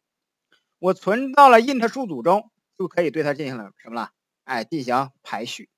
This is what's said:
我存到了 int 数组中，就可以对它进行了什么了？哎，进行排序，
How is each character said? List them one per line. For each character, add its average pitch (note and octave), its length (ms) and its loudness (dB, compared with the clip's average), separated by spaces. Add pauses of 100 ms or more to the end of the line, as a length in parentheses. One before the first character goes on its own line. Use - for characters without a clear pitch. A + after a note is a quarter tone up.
(800)
我 F#3 160 0
存 B3+ 380 -4
到 C#4 160 8
了 A#3 120 8
int A#3+ 280 -2
数 B3+ 180 -8
组 C3+ 160 -10
中， G3 300 0 (260)
就 F#3 80 -6
可 F3 160 -4
以 D3+ 80 -2
对 D3+ 140 -4
它 C#3+ 100 -2
进 C#3+ 120 -10
行 C3 100 -10
了 G2+ 220 -16
什 - 100 -20
么 A#2 80 -12
了？ G#2+ 180 -10 (300)
哎， A#2+ 180 -6
进 C#3 220 -8
行 C3 260 -2 (120)
排 A2 220 -10
序， A2+ 340 -14